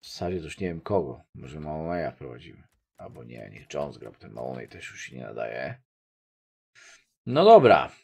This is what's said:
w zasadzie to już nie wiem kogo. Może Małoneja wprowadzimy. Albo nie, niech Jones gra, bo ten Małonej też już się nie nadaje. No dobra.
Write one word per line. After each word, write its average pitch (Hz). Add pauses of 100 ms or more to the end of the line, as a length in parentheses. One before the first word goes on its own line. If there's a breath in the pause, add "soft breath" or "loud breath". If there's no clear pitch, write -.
w -
zasadzie 90
to 78
już 73
nie 92
wiem 82
kogo. 78 (120)
Może 65
Małoneja 78
wprowadzimy. - (340)
Albo -
nie, 57
niech -
Jones 71
gra, 55
bo -
ten -
Małonej 60
też -
już -
się -
nie 64
nadaje. 58 (1400 loud breath)
No 143
dobra. 127 (120)